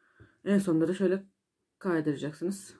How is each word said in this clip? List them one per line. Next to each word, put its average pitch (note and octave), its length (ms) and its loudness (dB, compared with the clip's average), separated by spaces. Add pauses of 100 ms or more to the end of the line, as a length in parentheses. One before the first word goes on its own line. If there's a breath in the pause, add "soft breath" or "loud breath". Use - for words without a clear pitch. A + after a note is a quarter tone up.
(440 soft breath)
En G3 140 4
sonunda D#3+ 300 2
da F#3 60 0
şöyle F#3+ 320 0 (520)
kaydıracaksınız. D#3 1000 -4